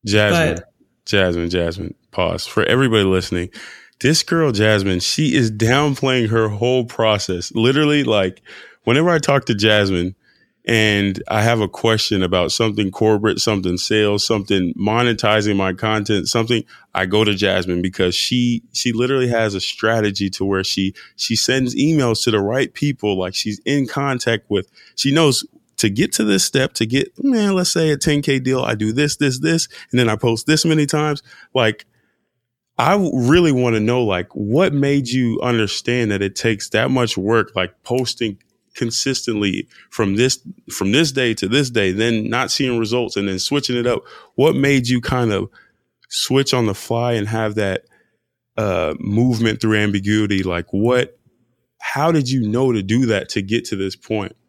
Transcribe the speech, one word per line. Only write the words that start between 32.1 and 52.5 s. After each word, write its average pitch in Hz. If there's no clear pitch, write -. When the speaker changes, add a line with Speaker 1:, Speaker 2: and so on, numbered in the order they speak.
Speaker 1:
I 139
w-, 196
really 143
wanna 120
know, 120
like, 90
what 139
made 139
you 120
understand 117
that 98
it 98
takes 113
that 117
much 123
work, 104
like, 90
posting 120
consistently 113
from 98
this, 127
from 98
this 143
day 127
to 98
this 127
day, 101
then 110
not 120
seeing 127
results 113
and 101
then 92
switching 139
it 120
up. 120
What 143
made 135
you 123
kind 120
of 98
switch -
on 120
the 98
fly 120
and 104
have 110
that, 98
uh, 87
movement 113
through 107
ambiguity? 104
Like, 87
what, 120
how 156
did 143
you 127
know 123